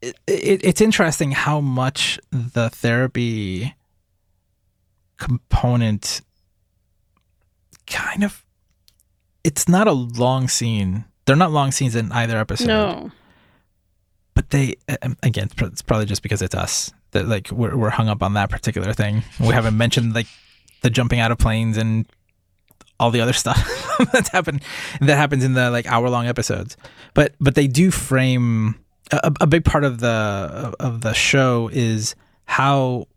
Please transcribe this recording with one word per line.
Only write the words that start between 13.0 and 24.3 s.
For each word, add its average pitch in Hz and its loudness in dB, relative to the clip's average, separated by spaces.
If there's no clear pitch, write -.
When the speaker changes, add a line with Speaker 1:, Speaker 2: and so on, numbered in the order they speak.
Speaker 1:
But - 0
they, 135 2
um, 127 -6
again, 101 0
it's - -8
pr-, 113 -2
it's - -10
probably 110 0
just 104 -4
because 104 -4
it's 92 -4
us - -6
that, 98 -2
like, 104 -4
we're, 113 -2
we're 113 0
hung 110 -2
up 104 -2
on 98 0
that 101 0
particular 101 -4
thing. 104 -2
We 117 2
haven't 113 2
mentioned, 117 0
like, 113 -2
the - 2
jumping 120 0
out 113 2
of 117 -2
planes 110 0
and 110 0
all 117 4
the 120 2
other 120 2
stuff - 0
<laughs> 262 -4
that's 170 2
happened, 156 -2